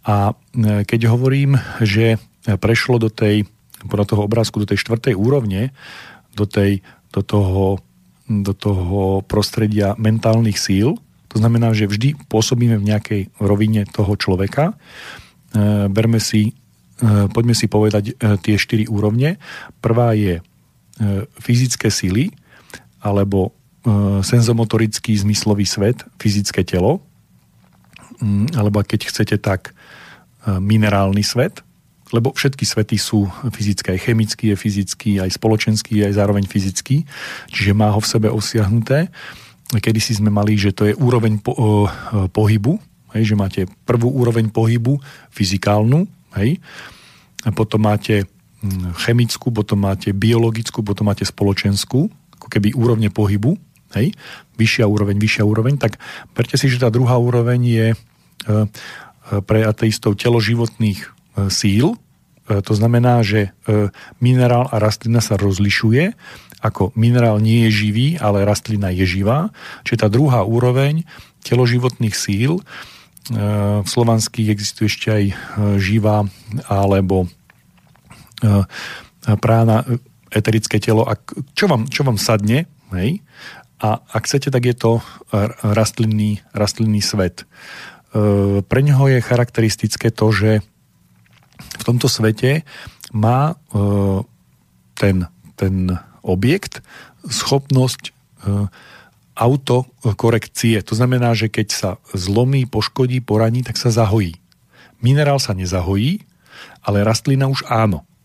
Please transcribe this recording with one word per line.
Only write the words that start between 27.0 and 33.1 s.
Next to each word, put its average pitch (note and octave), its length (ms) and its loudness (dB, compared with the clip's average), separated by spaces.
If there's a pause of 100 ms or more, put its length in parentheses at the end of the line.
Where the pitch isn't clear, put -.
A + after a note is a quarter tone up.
mm, G#2+ 320 0
alebo G#2 260 2
keď - 300 -4
chcete G#2+ 300 0
tak, F#2+ 300 -4 (720)
e, F#2+ 160 -2
minerálny G2+ 680 2
svet, - 380 -2 (500)
lebo A#2 160 0
všetky - 320 -4
svety - 400 -2
sú G#2 240 0 (240)